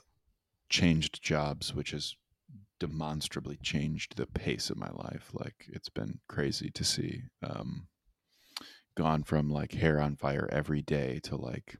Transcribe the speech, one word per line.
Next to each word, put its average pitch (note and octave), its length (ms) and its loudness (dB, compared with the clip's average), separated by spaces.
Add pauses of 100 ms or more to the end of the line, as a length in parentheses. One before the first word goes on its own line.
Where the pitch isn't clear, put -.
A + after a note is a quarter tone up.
(680)
changed D#2+ 540 4
jobs, D2 500 0
which C#2+ 180 -4
has D2 240 -6 (640)
demonstrably D2+ 800 -4
changed - 600 0
the - 100 0
pace - 420 -2
of - 80 -4
my G1+ 140 -6
life. - 420 -8
Like, - 360 -8
it's - 200 -10
been - 380 -6
crazy - 440 0
to - 140 -4
see, - 380 0 (200)
um, - 460 -6 (1040)
gone D#2 280 4
from, D2+ 260 4
like, D2 240 -2
hair D#2 260 6
on D2 160 2
fire C#2+ 360 0
every D2 300 2
day C2+ 400 0
to, - 140 -4
like, - 440 -6